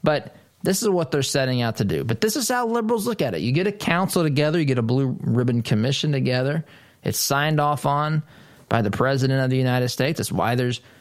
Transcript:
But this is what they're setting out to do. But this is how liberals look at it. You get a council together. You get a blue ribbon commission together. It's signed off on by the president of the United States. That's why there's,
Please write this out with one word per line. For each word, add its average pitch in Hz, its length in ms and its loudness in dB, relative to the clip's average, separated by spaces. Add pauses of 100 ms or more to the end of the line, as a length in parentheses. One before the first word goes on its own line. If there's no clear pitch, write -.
But - 320 -2 (280)
this 196 180 0
is 233 60 0
what 180 240 0
they're 143 120 0
setting 131 380 0
out 113 160 -2
to 110 80 0
do. 80 200 -2
But - 160 -4
this 214 140 0
is 254 120 -4
how 247 200 -2
liberals 226 380 -2
look 233 160 -2
at 123 120 -2
it. 78 80 -4
You 113 100 -2
get 175 160 0
a 208 40 -2
council 180 520 0
together. 151 360 2
You 156 60 0
get 131 120 0
a 120 40 2
blue 127 380 0
ribbon 120 420 2
commission 131 520 0
together. 131 500 0 (400)
It's - 160 -4
signed 147 400 0
off 147 260 0
on 151 380 0 (460)
by 117 120 2
the 107 100 0
president 135 520 2
of 131 60 0
the 131 80 2
United 127 320 2
States. 147 300 -2
That's - 120 -4
why 98 240 0
there's, 123 240 -2 (220)